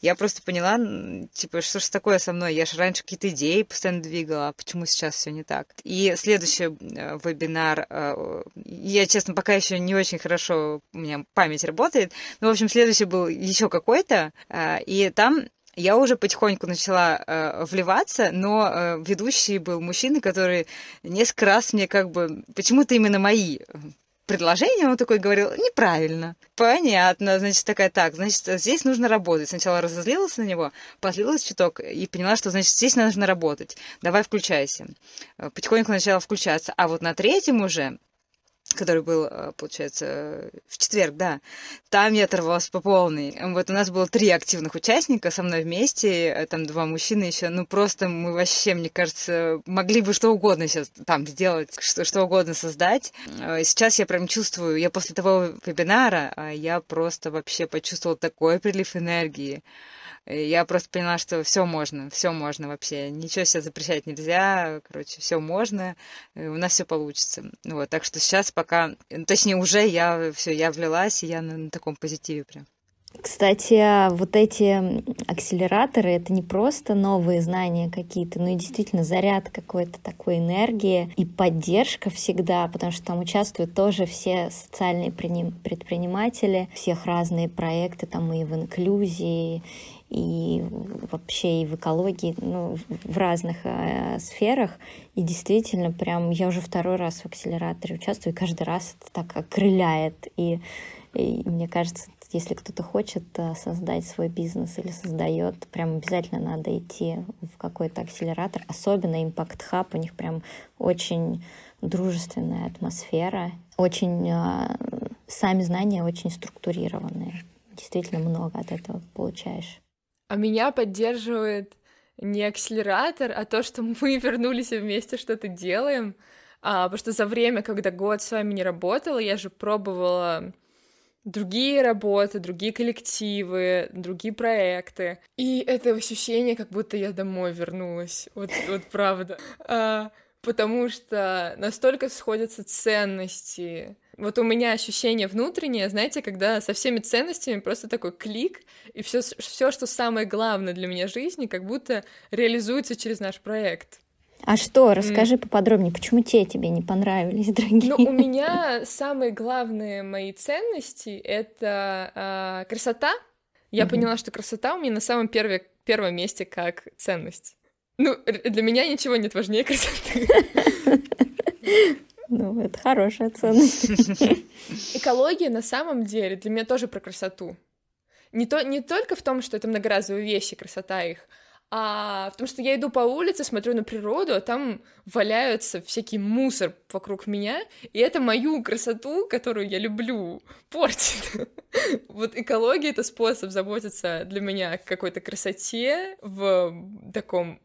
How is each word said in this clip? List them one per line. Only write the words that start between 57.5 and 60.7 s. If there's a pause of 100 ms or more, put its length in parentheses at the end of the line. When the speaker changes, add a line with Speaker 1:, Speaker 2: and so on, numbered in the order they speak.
Speaker 1:
почувствовала
такой
прилив
энергии. (600)
Э,
я
просто